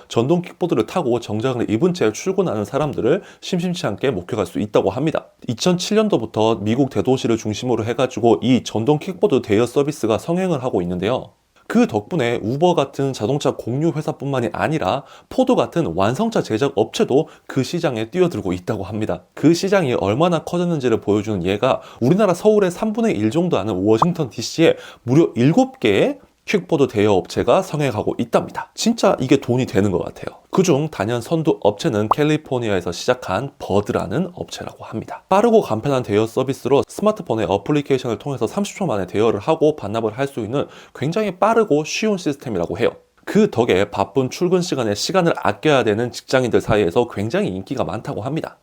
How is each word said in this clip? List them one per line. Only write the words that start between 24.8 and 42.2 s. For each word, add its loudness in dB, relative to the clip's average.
무려 4
일곱 2
개의 2
퀵보드 0
대여 4
업체가 2
성행하고 -2
있답니다. -2
진짜 0
이게 4
돈이 0
되는 2
것 0
같아요. -10
그중 2
단연 -4
선두 0
업체는 0
캘리포니아에서 0
시작한 -2
버드라는 -2
업체라고 -12
합니다. -12
빠르고 4
간편한 -2
대여 2
서비스로 0
스마트폰의 -2
어플리케이션을 0
통해서 -4
삼십 -4
초 -4
만에 -2
대여를 0
하고 2
반납을 -4
할 -2
수 -8
있는 -4
굉장히 -4
빠르고 2
쉬운 -2
시스템이라고 -4